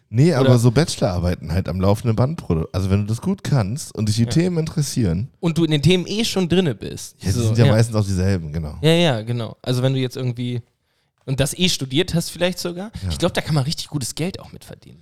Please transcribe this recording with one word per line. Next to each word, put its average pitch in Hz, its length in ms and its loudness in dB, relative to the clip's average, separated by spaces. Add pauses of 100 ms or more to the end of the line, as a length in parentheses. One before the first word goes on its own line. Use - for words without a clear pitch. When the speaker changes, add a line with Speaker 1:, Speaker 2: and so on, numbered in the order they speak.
Speaker 1:
Nee, 143 240 6
aber 131 160 4
Speaker 2:
Oder 123 100 6
Speaker 1:
so 120 120 4
Bachelorarbeiten 90 800 0
halt 92 160 0
am 92 140 -4
laufenden 104 340 2
Band 131 240 0
produ-, 80 320 -2
also 95 200 -2
wenn 101 100 4
du 104 60 -2
das 113 140 -2
gut 196 220 -2
kannst 120 520 -2
und 107 140 -2
dich 104 60 2
die 117 80 2
Speaker 2:
Ja. 117 60 0
Speaker 1:
Themen 170 300 2
interessieren. 131 720 -2 (100)
Speaker 2:
Und 165 200 -2
du 170 40 2
in 156 80 2
den 151 100 2
Themen 175 260 4
eh 208 160 -2
schon 190 260 0
drinne 175 260 2
bist. - 440 -12
Speaker 1:
Ja, - 80 -10
die 98 60 2
Speaker 2:
So, 123 100 -2
Speaker 1:
sind 110 140 0
ja 120 80 6
Speaker 2:
ja. 139 60 6
Speaker 1:
meistens 113 240 2
auch 107 100 2
dieselben, 92 480 0
genau. 78 280 -6
Speaker 2:
Ja, 156 120 4
ja, 160 280 2
genau. 117 420 -6
Also 127 180 -2
wenn 135 120 2
du 131 60 -2
jetzt 127 160 -4
irgendwie, 123 460 -4 (640)
und 135 140 -2
das - 180 -2
eh 180 100 2
studiert 151 460 -2
hast 165 160 -2
vielleicht 180 300 -2
sogar, 180 320 -8 (100)
Speaker 1:
Ja. 92 80 -4
Speaker 2:
ich 82 80 -2
glaub, 175 160 0
da 202 80 -2
kann 156 140 -2
man 135 80 2
richtig - 240 -6
gutes - 260 -6
Geld 180 260 -6
auch - 120 -20
mit - 140 -20
verdienen. - 360 -20